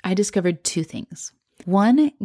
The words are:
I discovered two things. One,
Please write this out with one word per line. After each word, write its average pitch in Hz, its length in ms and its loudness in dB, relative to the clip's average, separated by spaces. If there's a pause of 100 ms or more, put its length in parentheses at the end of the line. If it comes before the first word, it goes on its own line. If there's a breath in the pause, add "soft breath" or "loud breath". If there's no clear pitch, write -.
I 185 120 -2
discovered 185 500 -2
two 160 200 -4
things. - 480 -14 (320)
One, 233 480 4 (120)